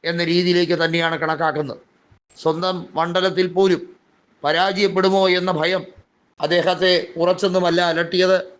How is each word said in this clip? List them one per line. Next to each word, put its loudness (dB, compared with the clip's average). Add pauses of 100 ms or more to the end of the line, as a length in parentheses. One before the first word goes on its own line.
(100)
എന്ന -4 (100)
രീതിയിലേക്ക് 2
തന്നെയാണ് 0
കണക്കാക്കുന്നത്. -4 (640)
സ്വന്തം 0 (220)
മണ്ഡലത്തിൽ 0
പോലും 2 (600)
പരാജയപ്പെടുമോ 2 (160)
എന്ന -2 (100)
ഭയം -2 (580)
അദ്ദേഹത്തെ 2 (240)
കുറച്ചൊന്നുമല്ല 2 (120)
അലട്ടിയത്. 2 (220)